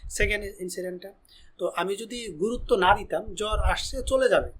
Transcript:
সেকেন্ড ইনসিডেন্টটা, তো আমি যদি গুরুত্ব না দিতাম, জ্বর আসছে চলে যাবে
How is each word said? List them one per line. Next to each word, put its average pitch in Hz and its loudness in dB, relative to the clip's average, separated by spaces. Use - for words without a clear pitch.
সেকেন্ড 208 -2
ইনসিডেন্টটা, 180 -8
তো 180 -2
আমি 185 -2
যদি 226 -8
গুরুত্ব 208 0
না 190 6
দিতাম, 175 -4
জ্বর 214 -2
আসছে 190 0
চলে 262 4
যাবে 165 4